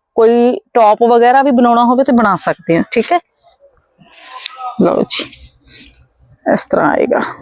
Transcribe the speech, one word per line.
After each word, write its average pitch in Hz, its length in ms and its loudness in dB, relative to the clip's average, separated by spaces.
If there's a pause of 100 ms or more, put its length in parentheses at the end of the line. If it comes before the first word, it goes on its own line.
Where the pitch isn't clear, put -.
(160)
ਕੋਈ 240 380 2 (200)
ਟੌਪ 214 300 2
ਵਗੈਰਾ 240 380 4
ਵੀ 285 80 0
ਬਣਾਉਣਾ 240 340 2
ਹੋਵੇ 247 200 2
ਤੇ 285 80 0
ਬਣਾ 220 220 2 (100)
ਸਕਦੇ 165 340 -2
ਹੋ, - 40 -2 (100)
ਠੀਕ 226 200 -2
ਹੈ। 349 60 2 (1600)
ਲਓ - 280 0
ਜੀ, - 140 -6 (1200)
ਇਸ - 240 -2
ਤਰ੍ਹਾਂ - 200 -2
ਆਏਗਾ। - 300 -2 (220)